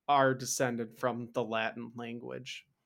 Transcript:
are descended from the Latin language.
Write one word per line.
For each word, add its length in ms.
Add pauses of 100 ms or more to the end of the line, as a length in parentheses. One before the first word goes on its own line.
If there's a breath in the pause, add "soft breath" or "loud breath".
are 280
descended 640
from 340
the 100
Latin 520
language. 720 (180)